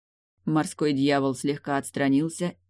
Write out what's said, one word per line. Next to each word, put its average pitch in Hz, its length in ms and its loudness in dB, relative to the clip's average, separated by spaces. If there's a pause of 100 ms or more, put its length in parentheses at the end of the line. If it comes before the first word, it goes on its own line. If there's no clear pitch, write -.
(440)
Морской 156 480 0
дьявол 139 420 2
слегка 143 420 -2
отстранился 143 800 0 (140)